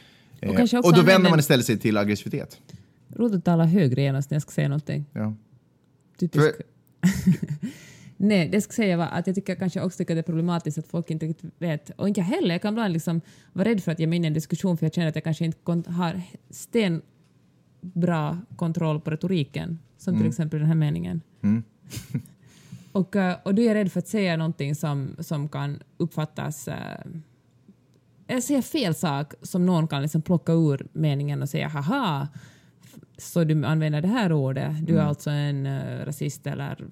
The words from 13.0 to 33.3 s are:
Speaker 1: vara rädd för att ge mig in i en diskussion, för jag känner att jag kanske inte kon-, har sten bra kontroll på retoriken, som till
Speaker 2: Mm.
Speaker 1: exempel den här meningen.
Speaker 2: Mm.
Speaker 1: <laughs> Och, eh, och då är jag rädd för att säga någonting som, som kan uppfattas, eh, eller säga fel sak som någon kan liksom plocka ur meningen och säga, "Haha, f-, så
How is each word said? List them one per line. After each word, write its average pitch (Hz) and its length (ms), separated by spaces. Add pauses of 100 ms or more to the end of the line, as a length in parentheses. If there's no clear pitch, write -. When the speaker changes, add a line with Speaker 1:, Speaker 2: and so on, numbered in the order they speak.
Speaker 1:
vara 196 160
rädd 214 140
för 170 80
att 160 80
ge 160 80
mig 170 100
in 175 60
i 165 40
en 156 60
diskussion, 165 440
för 160 80
jag 156 80
känner 170 140
att 151 80
jag 156 80
kanske 165 220
inte 165 180
kon-, 170 240
har 170 340 (280)
sten 185 520 (800)
bra 170 560 (180)
kontroll 165 460
på 160 100
retoriken, 165 680 (180)
som 190 160
till 214 80
Speaker 2:
Mm. - 80
Speaker 1:
exempel 156 300
den 151 80
här 160 80
meningen. 160 460 (200)
Speaker 2:
Mm. 110 220 (480)
Speaker 1:
<laughs> - 800
Och, 190 240
eh, 185 280
och 196 120
då 220 60
är 240 60
jag 214 80
rädd 208 160
för - 80
att 175 80
säga 185 300
någonting 160 380
som, 143 440
som 151 300
kan 143 300 (180)
uppfattas, 156 720
eh, - 80 (1500)
eller 247 140
säga 277 200
fel 202 340
sak 147 460
som 180 240
någon 170 220
kan 143 140
liksom 151 200
plocka 165 320
ur 151 400
meningen 143 480
och 139 80
säga, 151 180
"Haha, 156 600 (560)
f-, - 160 (180)
så - 260